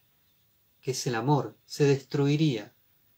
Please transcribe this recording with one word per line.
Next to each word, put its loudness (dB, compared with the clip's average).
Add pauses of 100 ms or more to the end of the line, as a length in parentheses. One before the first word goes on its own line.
(800)
que -6
es -8
el -2
amor, -2
se -2
destruiría. 0 (420)